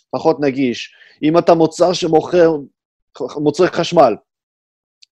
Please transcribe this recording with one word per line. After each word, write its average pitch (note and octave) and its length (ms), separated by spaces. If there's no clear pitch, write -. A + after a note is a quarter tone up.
פחות D3 280
נגיש. C3 540
אם D#3 140
אתה E3+ 160
מוצר E3 400
שמוכר D#3+ 640
ח-, C3+ 200
מוצרי D3+ 300
חשמל, D#3 480